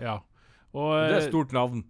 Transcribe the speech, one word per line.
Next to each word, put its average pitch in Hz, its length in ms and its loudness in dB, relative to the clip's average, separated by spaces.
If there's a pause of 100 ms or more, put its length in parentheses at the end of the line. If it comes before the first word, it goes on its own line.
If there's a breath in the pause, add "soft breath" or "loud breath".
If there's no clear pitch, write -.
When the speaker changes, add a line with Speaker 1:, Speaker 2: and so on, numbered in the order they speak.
Speaker 1:
Ja. 110 200 -6 (540 soft breath)
Og, 147 160 -2
Speaker 2:
Det 156 240 2
er 175 60 4
Speaker 1:
eh, 151 100 0
Speaker 2:
stort 151 240 0
navn. 123 360 0